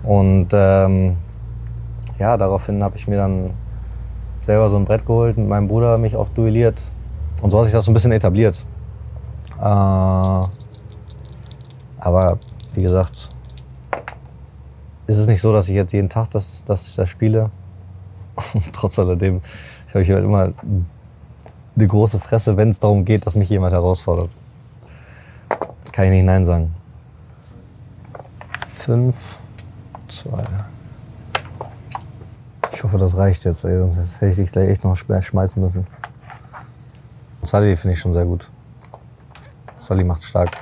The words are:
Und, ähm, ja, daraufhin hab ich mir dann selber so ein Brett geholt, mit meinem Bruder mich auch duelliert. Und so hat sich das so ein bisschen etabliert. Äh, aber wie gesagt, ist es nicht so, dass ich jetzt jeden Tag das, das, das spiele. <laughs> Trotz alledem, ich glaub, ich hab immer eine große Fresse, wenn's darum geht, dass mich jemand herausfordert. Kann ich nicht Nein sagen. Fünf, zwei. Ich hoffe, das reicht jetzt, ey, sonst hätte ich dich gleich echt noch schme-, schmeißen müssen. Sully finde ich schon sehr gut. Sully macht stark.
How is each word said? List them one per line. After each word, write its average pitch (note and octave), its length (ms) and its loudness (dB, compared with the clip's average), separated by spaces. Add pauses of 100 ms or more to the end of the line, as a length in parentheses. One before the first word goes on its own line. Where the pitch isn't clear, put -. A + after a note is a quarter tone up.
Und, G2 500 6
ähm, F#2+ 640 4 (1000)
ja, A2 200 2
daraufhin G2 460 0
hab G2 120 -2
ich - 120 -8
mir G#2 100 0
dann F#2+ 340 0 (920)
selber G#2+ 260 4
so G2+ 80 2
ein G2+ 80 2
Brett A2 200 0
geholt, A#2 320 2
mit G#2+ 100 0
meinem G2+ 200 2
Bruder A2+ 300 4
mich A2 180 0
auch A2 140 -2
duelliert. A2+ 520 2 (600)
Und G2 100 2
so G2+ 80 4
hat A#2 60 6
sich A2 80 2
das A2 120 4
so G#2+ 60 4
ein - 20 8
bisschen F#2+ 200 6
etabliert. G#2 520 2 (920)
Äh, - 40 -6
aber F#2+ 840 2 (2250)
wie F#2+ 80 -2
gesagt, F#2 480 0 (1800)
ist G#2+ 120 2
es G#2+ 100 2
nicht G#2 140 4
so, A2 100 4
dass G#2 180 4
ich F#2+ 60 0
jetzt G2 160 0
jeden G2 180 2
Tag A2+ 220 -2
das, - 340 -8
das, - 300 -6
das F#2 140 -2
spiele. A2 420 0 (880)
<laughs> - 340 -4
Trotz - 280 -4
alledem, F2+ 420 0 (460)
ich - 40 -20
glaub, G2 120 2
ich E2+ 80 2
hab G2 80 4
immer G2 340 2 (1200)
eine A2 120 4
große G#2 320 2
Fresse, A2 360 0
wenn's G#2+ 240 2
darum G#2 240 4
geht, G#2 240 2
dass F2+ 80 -2
mich G2 140 2
jemand F#2 240 2
herausfordert. F2+ 560 0 (1600)
Kann G2 140 0
ich F#2+ 60 4
nicht F#2 140 6
Nein F#2 200 4
sagen. E2 280 0 (2000)
Fünf, - 680 0 (680)
zwei. - 340 -10 (2250)
Ich - 100 -12
hoffe, G2 140 0
das F#2 200 0
reicht F#2+ 260 2
jetzt, F2 220 -4
ey, F2+ 120 0
sonst F2 440 -2
hätte G2 100 2
ich F#2 60 2
dich F#2 140 -2
gleich F#2+ 180 2
echt G2+ 140 0
noch F#2 120 2
schme-, F#2+ 260 -2
schmeißen F#2+ 400 -2
müssen. F2+ 240 -2 (1600)
Sully G#2 340 2
finde F#2 180 -2
ich E2+ 60 -2
schon F2+ 140 -2
sehr F2 120 2
gut. F2 240 -4 (1300)
Sully F#2+ 240 0
macht F2 200 -2
stark. F2+ 260 0 (120)